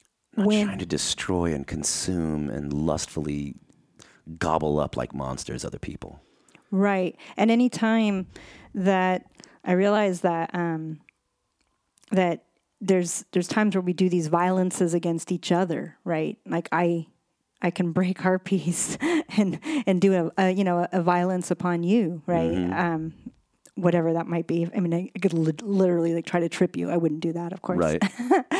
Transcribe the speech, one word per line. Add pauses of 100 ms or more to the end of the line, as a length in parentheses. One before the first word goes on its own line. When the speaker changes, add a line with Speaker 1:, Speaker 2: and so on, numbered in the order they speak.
(360)
Speaker 1:
Not
Speaker 2:
when
Speaker 1:
trying
to
destroy
and
consume
and
lustfully (840)
gobble
up
like
monsters
other
people. (500)
Speaker 2:
Right. (220)
And
any
time (480)
that (380)
I
realize
that,
um, (1120)
that (360)
there's,
there's
times
where
we
do
these
violences
against
each
other,
right?
Like,
I, (540)
I
can
break
our
peace (180)
<laughs>
and, (260)
and
do
a,
a,
you
know,
a
violence
upon
you,
right?
Speaker 1:
Mm-hmm.
Speaker 2:
Um, (600)
whatever
that
might
be.
I
mean,
I,
I
could
li-, (100)
literally,
like,
try
to
trip
you.
I
wouldn't
do
that,
of
course.
Speaker 1:
Right.
Speaker 2:
<laughs> (140)